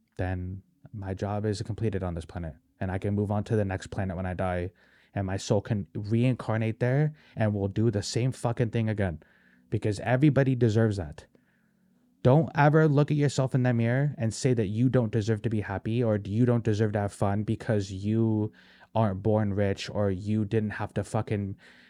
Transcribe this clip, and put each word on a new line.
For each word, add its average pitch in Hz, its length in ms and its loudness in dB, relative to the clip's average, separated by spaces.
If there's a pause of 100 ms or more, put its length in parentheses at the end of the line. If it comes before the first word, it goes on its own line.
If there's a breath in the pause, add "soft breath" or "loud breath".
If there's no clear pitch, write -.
(180)
then 92 440 -4 (320)
my 95 200 -8
job 104 320 -4
is 104 160 -2
completed 98 420 -4
on 87 100 -4
this 82 100 -8
planet. 82 300 -10 (260)
And 95 100 -4
I 95 100 -2
can 101 160 -2
move 104 160 0
on 104 140 0
to 113 120 0
the 104 80 2
next 95 220 -6
planet 95 280 -6
when 92 100 -6
I 90 80 -4
die. 90 360 -2 (440 soft breath)
And 98 140 -2
my 95 80 -2
soul 104 240 0
can 101 340 -4
reincarnate 113 880 0
there 143 360 2 (200 loud breath)
and 107 180 2
will 98 140 0
do 110 240 2
the 104 100 -2
same 120 300 -2
fucking 117 380 -2
thing 113 180 -2
again. 98 360 -2 (460 soft breath)
Because 107 300 -2
everybody 131 560 4
deserves 113 400 4
that. 78 300 -10 (1000 soft breath)
Don't 139 320 6
ever 156 320 6
look 147 240 2
at 151 60 0
yourself 135 360 0
in 127 100 2
that 123 120 2
mirror 127 420 2
and 113 160 -2
say 127 200 2
that 113 140 0
you 110 200 2
don't 120 240 2
deserve 107 300 0
to 117 80 -2
be 110 100 -2
happy 104 420 -4
or 107 220 2
you 107 220 2
don't 117 180 2
deserve 107 300 2
to 107 60 0
have 101 120 -2
fun 104 320 0
because 104 480 -2
you 107 640 0 (420 loud breath)
aren't 101 260 2
born 107 320 2
rich 98 360 -2
or 101 220 0
you 104 340 -2
didn't 107 240 -2
have 101 240 -8
to 101 100 -2
fucking 104 540 -4 (320 loud breath)